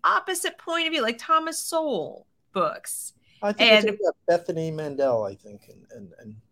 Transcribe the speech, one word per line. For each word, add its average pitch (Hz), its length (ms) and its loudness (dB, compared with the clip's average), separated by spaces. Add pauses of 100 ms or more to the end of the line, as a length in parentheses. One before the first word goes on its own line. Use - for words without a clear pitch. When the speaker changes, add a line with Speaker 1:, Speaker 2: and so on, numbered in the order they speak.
Speaker 1:
opposite 349 560 0
point 330 260 -2
of 320 80 -2
view, 311 80 0
like 233 160 -2
Thomas 320 420 -2
Sowell 254 680 -4 (260)
books. - 600 -4 (280)
Speaker 2:
I 208 120 0
think 226 180 6
it's 214 140 8
Speaker 1:
And 208 140 0
Speaker 2:
about 175 160 0 (120)
Bethany 170 420 0
Mandel, 139 540 0
I 101 100 -6
think, 101 360 -20
and, 101 140 -20 (120)
and, 98 240 -18
and 107 160 -18 (160)